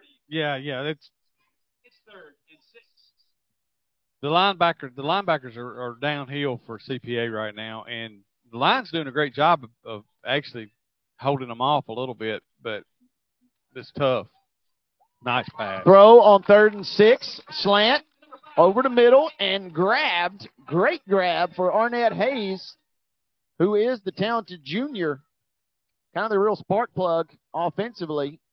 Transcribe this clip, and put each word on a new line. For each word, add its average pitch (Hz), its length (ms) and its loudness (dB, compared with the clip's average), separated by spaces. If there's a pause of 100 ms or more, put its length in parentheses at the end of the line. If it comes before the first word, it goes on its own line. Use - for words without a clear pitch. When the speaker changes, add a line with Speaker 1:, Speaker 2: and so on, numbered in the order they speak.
(300)
Speaker 1:
Yeah, 147 280 -4
yeah, 135 260 -8
it's 151 260 -10 (3000)
the 143 80 -6
linebacker, 170 680 0
the 135 80 -14
linebackers 151 540 -4
are, 120 240 -14
are 120 200 -12
downhill 143 680 -6
for 113 140 -16
C 131 180 -10
P 120 200 -10
A 117 120 -4
right 107 240 -8
now, 110 300 -14
and 113 380 -16 (280)
the 117 80 -12
line's 196 320 0
doing 156 160 -6
a 131 60 -12
great 139 220 -4
job 151 280 2
of, 120 80 -20 (140)
of 110 200 -14 (220)
actually 123 460 -8 (480)
holding 131 280 -4
them 117 120 -12
off 135 260 0
a 110 60 -14
little 123 220 -8
bit, 107 280 -8 (200)
but 107 200 -8 (920)
it's 120 160 -18
tough. 127 340 -2 (1000)
Nice 123 320 -2
pass. 95 280 -8
Speaker 2:
Throw 208 360 10
on 202 220 6
third 208 320 4
and 202 100 -12
six, - 560 2 (100)
slant, 208 540 0 (520)
over 190 260 4
the 262 80 0
middle, 247 480 6
and 190 340 -6
grabbed. 190 760 -2 (180)
Great 214 420 -2
grab 180 460 0
for 180 180 -2
Arnett 233 400 0
Hayes, 196 640 -4 (840)
who 202 180 0
is 226 240 -2
the 190 100 -10
talented 190 540 -6
junior, 175 560 -6 (960)
kind 185 100 -4
of 226 60 -6
the 208 80 0
real 202 180 0
spark 202 380 -4
plug 170 360 -2 (240)
offensively, 165 840 -6 (120)